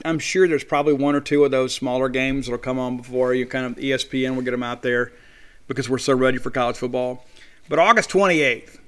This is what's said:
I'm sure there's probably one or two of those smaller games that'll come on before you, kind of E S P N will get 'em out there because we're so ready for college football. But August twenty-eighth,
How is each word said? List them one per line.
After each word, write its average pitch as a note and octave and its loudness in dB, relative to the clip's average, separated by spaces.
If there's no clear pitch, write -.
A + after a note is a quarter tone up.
I'm D#3+ -2
sure F#3 2
there's D3 0
probably D3 2
one C#3+ 2
or C#3+ 0
two D3 2
of C#3 2
those C3 0
smaller B2+ -2
games C3 -2
that'll A#2+ -6
come C3 -4
on B2+ -4
before B2+ 0
you, B2 0
kind C3 -4
of A#2+ -8
E C3+ -2
S B2+ -2
P C3 -2
N C3 -2
will B2+ -2
get B2 -4
'em B2 -2
out A#2+ -6
there A#2+ 0
because B2 -6
we're B2+ 0
so C3+ 2
ready B2+ 2
for - -4
college A#2+ -2
football. B2+ -4
But D3 0
August G#3 4
twenty-eighth, D#3+ 0